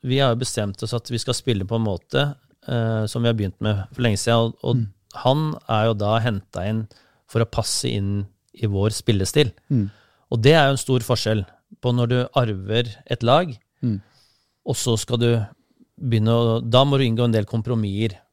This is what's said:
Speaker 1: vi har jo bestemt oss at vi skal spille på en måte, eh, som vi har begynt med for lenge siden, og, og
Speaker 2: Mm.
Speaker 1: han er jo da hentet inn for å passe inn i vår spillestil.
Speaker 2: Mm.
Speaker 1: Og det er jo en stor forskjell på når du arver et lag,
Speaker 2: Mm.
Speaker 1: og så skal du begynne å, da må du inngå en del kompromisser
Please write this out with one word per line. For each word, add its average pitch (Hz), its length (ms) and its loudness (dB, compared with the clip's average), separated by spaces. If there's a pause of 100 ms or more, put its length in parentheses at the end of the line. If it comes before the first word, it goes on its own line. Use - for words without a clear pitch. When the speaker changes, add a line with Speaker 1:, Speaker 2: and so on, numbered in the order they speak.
Speaker 1:
vi 131 180 -2
har 131 140 4
jo 120 80 -2
bestemt 104 420 -6
oss 110 100 -6
at 120 180 -6
vi 120 100 -4
skal - 160 -2
spille 101 300 -2
på 113 100 -2
en 113 80 0
måte, 135 400 -2 (420)
eh, 113 380 0
som 120 160 -4
vi 117 100 2
har 113 60 0
begynt 98 240 -2
med 104 320 0
for 127 80 -6
lenge 110 160 2
siden, 117 320 2
og, - 140 -12
og 120 120 0
Speaker 2:
Mm. 113 120 0 (260)
Speaker 1:
han 151 420 0 (120)
er 110 180 0
jo 113 80 2
da 104 260 0
hentet 101 500 -4
inn 110 180 -4 (420)
for 117 140 0
å - 60 -4
passe - 380 -4
inn 101 380 -2 (280)
i - 140 -4
vår 101 240 0
spillestil. 107 600 0 (200)
Speaker 2:
Mm. 104 180 2 (420)
Speaker 1:
Og 117 100 0
det 139 120 8
er 156 140 6
jo 139 80 2
en 127 40 -4
stor 127 200 0
forskjell 110 460 0 (360)
på 123 140 0
når 120 140 0
du 123 80 2 (180)
arver 110 540 0 (180)
et 120 160 -4
lag, 147 280 2 (320)
Speaker 2:
Mm. 104 180 -2 (640)
Speaker 1:
og 127 100 -2
så 117 240 0
skal - 180 -4
du 117 280 2 (540)
begynne 113 300 2
å, 117 300 2 (100)
da 123 160 6
må 139 120 2
du 135 80 2
inngå 113 200 0
en 117 60 2
del 107 140 0
kompromisser 110 720 -2 (160)